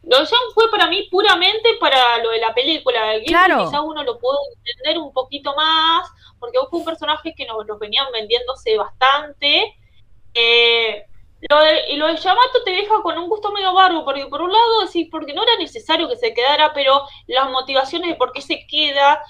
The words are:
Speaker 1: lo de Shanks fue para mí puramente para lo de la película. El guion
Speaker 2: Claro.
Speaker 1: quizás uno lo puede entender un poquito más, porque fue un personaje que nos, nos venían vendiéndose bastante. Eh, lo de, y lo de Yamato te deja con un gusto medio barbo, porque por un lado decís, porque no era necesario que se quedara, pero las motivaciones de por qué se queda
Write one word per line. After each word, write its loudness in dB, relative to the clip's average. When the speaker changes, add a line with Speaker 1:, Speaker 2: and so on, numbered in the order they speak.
Speaker 1:
lo 4
de 2
Shanks -2
fue 4
para 2
mí -4
puramente 2
para 4
lo -2
de -2
la -2
película. 0
El -2
guion -6
Speaker 2:
Claro. 2
Speaker 1:
quizás -4
uno -8
lo -6
puede -2
entender -6
un -12
poquito -6
más, 2
porque -4
fue -4
un -6
personaje -6
que -10
nos, -10
nos -12
venían -4
vendiéndose -4
bastante. 0
Eh, 2
lo 8
de, 4
y -4
lo 0
de 0
Yamato 2
te -2
deja 0
con -4
un -8
gusto -4
medio -2
barbo, 4
porque -4
por -8
un -4
lado 2
decís, -6
porque -10
no -4
era 2
necesario -4
que -6
se -4
quedara, 2
pero 2
las -2
motivaciones -2
de -4
por -2
qué -12
se -8
queda 2